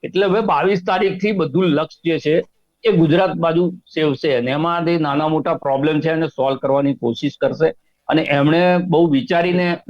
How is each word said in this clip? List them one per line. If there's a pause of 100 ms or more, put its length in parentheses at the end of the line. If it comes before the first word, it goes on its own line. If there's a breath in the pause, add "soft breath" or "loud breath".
એટલે
હવે
બાવીસ
તારીખથી
બધું
લક્ષ (100)
જે
છે (420)
એ
ગુજરાત
બાજુ
સેવશે
અને
એમાં
જે
નાના
મોટા
પ્રોબ્લેમ
છે
એને
સોલ્વ
કરવાની
કોશિશ
કરશે. (340)
અને
એમણે
બહુ
વિચારીને (120)